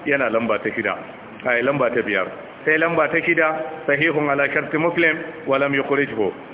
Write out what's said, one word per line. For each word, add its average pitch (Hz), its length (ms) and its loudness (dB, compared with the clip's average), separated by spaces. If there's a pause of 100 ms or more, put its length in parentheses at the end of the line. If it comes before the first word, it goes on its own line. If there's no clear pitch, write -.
yana 139 220 2
lamba 110 300 2
ta 107 140 -2
shida, 101 240 -2 (480)
ai, 120 180 2
lamba 123 300 2
ta 123 80 2
biyar. 98 260 0 (380)
Sai 156 140 4
lamba 165 300 2
ta 165 120 0
shida, 160 640 0
sahihun 147 460 2
ala 139 160 2
sharti 139 320 -2
Muslim, 160 380 2 (280)
wa 135 120 2
lam 139 160 2
yukhrijhu. 135 580 0 (220)